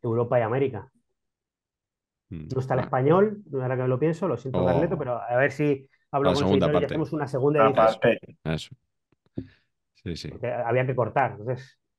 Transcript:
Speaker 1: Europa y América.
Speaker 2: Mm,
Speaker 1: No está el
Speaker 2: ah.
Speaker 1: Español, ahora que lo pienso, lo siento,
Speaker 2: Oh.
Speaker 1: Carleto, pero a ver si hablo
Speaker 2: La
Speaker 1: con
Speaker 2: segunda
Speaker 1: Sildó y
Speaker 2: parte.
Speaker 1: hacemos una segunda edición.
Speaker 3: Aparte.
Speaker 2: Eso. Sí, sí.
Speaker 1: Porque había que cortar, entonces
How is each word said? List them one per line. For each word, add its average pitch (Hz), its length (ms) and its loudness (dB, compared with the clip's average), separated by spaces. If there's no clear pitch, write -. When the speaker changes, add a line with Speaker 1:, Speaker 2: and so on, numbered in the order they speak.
Speaker 1:
Europa 120 360 2
y 117 40 2
América. 123 480 -2
Speaker 2:
Mm, 78 240 -12
Speaker 1:
No 131 60 -4
está 131 160 -2
el 123 60 0
Speaker 2:
ah. - 20 -4
Speaker 1:
Español, 175 580 2
ahora 127 240 -4
que 127 100 -2
lo 127 120 0
pienso, 165 280 0
lo 127 100 -2
siento, 98 240 -4
Speaker 2:
Oh. 90 60 2
Speaker 1:
Carleto, 165 300 2
pero 123 240 -4
a 120 160 -4
ver 135 140 4
si 139 380 -2
hablo 139 180 0
Speaker 2:
La 90 60 4
Speaker 1:
con - 80 0
Speaker 2:
segunda 95 240 4
Speaker 1:
Sildó - 20 0
y - 120 2
Speaker 2:
parte. - 120 -2
Speaker 1:
hacemos 160 200 -4
una 147 140 -4
segunda 139 380 2
edición. 113 220 4
Speaker 3:
Aparte. 110 320 2
Speaker 2:
Eso. 80 320 -6
Sí, 85 120 -8
sí. - 140 -12
Speaker 1:
Porque 120 220 -8
había 120 340 0
que 131 100 -2
cortar, 123 360 0
entonces 123 480 -10